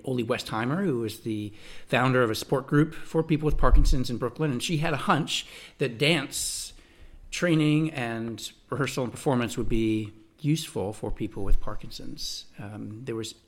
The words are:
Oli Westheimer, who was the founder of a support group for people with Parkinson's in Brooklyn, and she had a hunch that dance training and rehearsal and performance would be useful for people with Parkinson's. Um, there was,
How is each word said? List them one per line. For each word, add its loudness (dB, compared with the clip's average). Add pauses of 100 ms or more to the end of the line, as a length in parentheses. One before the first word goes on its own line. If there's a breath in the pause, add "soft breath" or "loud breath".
Oli -2
Westheimer, -2
who 0
was -6
the -6 (320 loud breath)
founder 4
of 2
a -2
support -2
group 4
for -2
people 0
with 2
Parkinson's 8
in -4
Brooklyn, -2
and -2
she 0
had 0
a 0
hunch 0 (320 loud breath)
that -4
dance -2 (560 soft breath)
training 2
and -6 (180)
rehearsal -2
and -6
performance 0
would -2
be 2 (300)
useful -2
for -8
people -6
with 8
Parkinson's. -6 (120)
Um, -12
there -6
was, -8 (140)